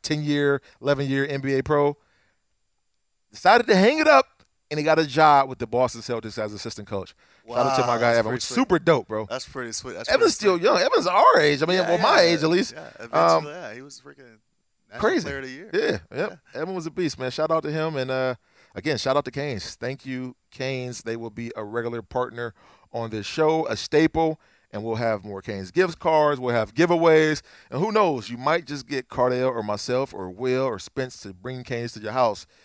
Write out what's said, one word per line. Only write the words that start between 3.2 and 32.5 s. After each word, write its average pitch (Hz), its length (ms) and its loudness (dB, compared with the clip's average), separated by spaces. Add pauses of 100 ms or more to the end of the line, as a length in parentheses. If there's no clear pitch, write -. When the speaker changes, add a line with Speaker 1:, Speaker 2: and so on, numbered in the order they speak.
Speaker 1:
decided 226 360 4
to 233 100 6
hang 240 220 4
it 311 80 4
up, 277 360 4 (260)
and 147 80 -6
he 151 60 -2
got 156 160 4
a 160 80 2
job 143 420 6
with 131 100 -12
the 120 80 -6
Boston 120 340 0
Celtics 113 360 -8
as 107 160 -4
assistant 104 340 -12
coach. 95 280 -8 (320)
Shout 120 100 -4
out 131 180 2
to 127 60 2
Speaker 2:
Wow, 123 60 0
Speaker 1:
my 120 80 2
guy, 117 40 0
Speaker 2:
that's 117 200 4
Speaker 1:
Evan, 110 100 4
Speaker 2:
pretty 123 60 -2
Speaker 1:
which 123 80 -6
is - 40 -8
Speaker 2:
sweet. 127 80 -6
Speaker 1:
super 233 240 2
dope, 156 280 2
bro. 110 220 -6
Speaker 2:
That's 127 180 -10
pretty 120 240 -10
sweet. - 240 -10
That's - 140 -8
Speaker 1:
Evan's 277 120 4
Speaker 2:
pretty 415 120 4
Speaker 1:
still 202 240 2
Speaker 2:
sweet. 165 60 -6
Speaker 1:
young. 220 160 4
Evan's 269 280 0
our 202 320 6
age. 147 240 2
I - 20 -2
mean, 180 120 0
Speaker 2:
Yeah, 185 120 0
Speaker 1:
well, 175 100 2
my 220 220 6
Speaker 2:
yeah, 170 80 6
Speaker 1:
age 160 140 0
at 160 60 2
least. 175 260 0
Speaker 2:
yeah, - 80 -16 (160)
Speaker 1:
Um, 117 80 -14 (380)
Speaker 2:
eventually, 147 80 -12
yeah, 156 200 -14
he 123 80 -16
was 139 200 -20
freaking 135 360 -20 (520)
national 107 100 -14
Speaker 1:
crazy. 240 260 0
Speaker 2:
player 139 140 -8
of 131 60 -10
the 131 60 -12
year. 143 220 -16
Speaker 1:
Yeah, - 60 0 (380)
yep. 180 220 -6 (140)
Speaker 2:
Yeah. 123 80 -8
Speaker 1:
Evan 185 140 -6
was 165 100 -8
a 160 60 -10
beast, 165 280 -4
man. 127 120 -6
Shout 156 200 -2
out 160 120 0
to 156 80 -6
him. 156 260 -4
And, 131 140 -4
uh, 131 240 -2 (400)
again, 123 220 -4
shout 135 200 0
out 143 80 -2
to 127 60 -10
Canes. 139 440 -8
Thank 135 300 -10
you, 127 300 -10 (160)
Canes. 127 520 -8
They 113 120 -6
will 117 160 -10
be 117 240 -10
a 110 80 -8
regular 117 380 -6
partner 120 520 -6 (400)
on 117 160 -6
this 107 160 -8
show, 160 420 0
a 113 80 -4
staple, 160 640 0 (340)
and 107 120 -8
we'll 113 100 -4
have 110 300 -2
more 101 160 -12
Canes 95 300 -10
gift 170 280 0
cards. 151 400 2
We'll 123 160 -2
have 110 180 -2
giveaways. 160 680 4 (280)
And 127 120 -4
who 214 100 -2
knows, 160 380 2
you 120 80 -10
might 151 280 0
just 135 220 -10
get 131 220 -6
Cardell 127 400 2
or 117 140 -4
myself 123 500 -4
or 92 160 -10
Will 127 340 -2
or 117 160 -4
Spence - 440 -10
to 98 100 -12
bring 123 320 -12
Canes 117 280 -6
to 113 60 -14
your 107 140 -8
house 120 320 0 (200)